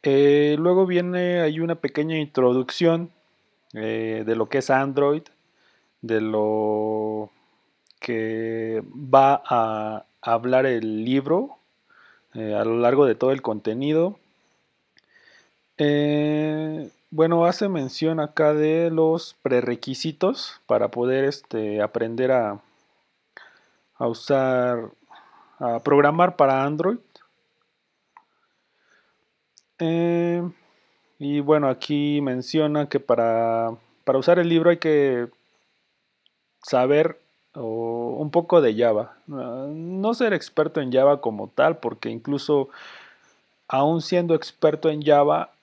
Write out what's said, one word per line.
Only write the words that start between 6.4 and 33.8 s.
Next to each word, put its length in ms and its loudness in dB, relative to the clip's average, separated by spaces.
que 840 -6
va 500 4
a 600 -2
hablar 460 0
el 360 -2
libro, 540 -2
eh, 180 -6
a 100 -2
lo 140 0
largo 300 4
de 80 2
todo 160 0
el 100 -2
contenido. 800 -4
Eh, 1080 -2
bueno, 340 2
hace 240 0
mención 500 -4
acá 360 0
de 340 2
los 540 0
prerequisitos 1200 -4
para 240 0
poder, 340 -2
este, 600 -4
aprender 480 -2
a, 280 0
a 140 -6
usar, 840 -2
a 240 -4
programar 520 4
para 280 4
Android. 340 -2
Eh, 720 0
y 220 -2
bueno, 280 2
aquí 540 -2
menciona 680 -2
que 100 -2
para, 800 0